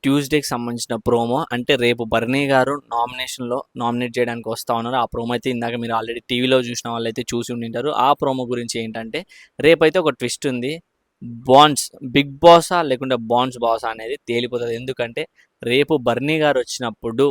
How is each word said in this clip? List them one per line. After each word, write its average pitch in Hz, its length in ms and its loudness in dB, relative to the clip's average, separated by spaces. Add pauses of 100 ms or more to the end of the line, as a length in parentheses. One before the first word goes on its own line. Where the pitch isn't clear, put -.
ట్యూస్డేకి 143 480 0
సంబంధించిన 120 540 -6
ప్రోమో. 120 360 2 (140)
అంటే 123 240 -2
రేపు 120 280 2
బర్నీ 113 420 0
గారు 135 280 2 (160)
నామినేషన్‌లో 123 680 -4 (180)
నామినేట్ 120 380 -2
చేయడానికి 120 340 -4
వస్తా 113 260 -6
ఉన్నారు. 117 220 -2
ఆ 120 100 2
ప్రోమో 117 260 -4
అయితే 120 180 -2
ఇందాక 117 260 -4
మీరు 117 180 -4
already 113 320 -6
టీవీలో 127 340 2
చూసిన 120 300 -8
వాళ్ళైతే 117 340 -6
చూసి 120 280 -6
ఉండింటారు. 117 460 -6
ఆ 127 160 4
ప్రోమో 131 320 -2
గురించి 120 320 -6
ఏంటంటే 113 420 -8 (380)
రేపైతే 160 400 4
ఒక 156 160 2
ట్విస్ట్ - 320 -6
ఉంది. 127 260 -4 (720)
బాండ్స్ 135 420 6 (260)
బిగ్ 143 280 0
బాసా 170 440 8
లేకుంటే 131 420 -2
బాండ్స్ 123 340 0
బాసా 113 320 0
అనేది 113 340 -8
తేలిపోతది. 120 520 -2
ఎందుకంటే 127 480 -6 (380)
రేపు 135 400 2
బర్నీ 123 360 0
గారు 147 200 2
వచ్చినప్పుడు 120 720 -2